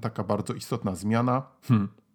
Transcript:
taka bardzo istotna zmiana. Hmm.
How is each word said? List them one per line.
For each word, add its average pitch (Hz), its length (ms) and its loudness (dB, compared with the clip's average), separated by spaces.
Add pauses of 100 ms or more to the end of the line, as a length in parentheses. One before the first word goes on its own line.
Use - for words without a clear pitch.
taka 110 220 -4
bardzo 104 300 0
istotna 107 420 -4
zmiana. 117 480 0 (180)
Hmm. 104 260 4 (280)